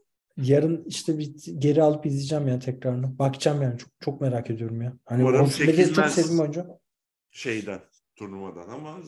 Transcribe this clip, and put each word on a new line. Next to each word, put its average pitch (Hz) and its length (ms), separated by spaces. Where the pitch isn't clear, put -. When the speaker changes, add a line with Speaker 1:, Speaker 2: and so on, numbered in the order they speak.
Speaker 1:
yarın 151 480
işte - 340
bir 147 160
geri 147 240
alıp 151 240
izleyeceğim 139 420
ya 127 100
tekrarını. 127 600
Bakacağım 143 440
yani. 123 160
Çok, - 120
çok 139 200
merak 123 300
ediyorum 113 320
ya. 123 220
Hani 123 180
Speaker 2:
Umarım 127 180
Speaker 1:
Orson 139 180
Welles 156 180
çok 185 100
Speaker 2:
çekilmez 151 280
Speaker 1:
sevdiğim 165 260
oyuncu. 156 260
Speaker 2:
şeyden, 104 500
turnuvadan 95 520
ama 151 400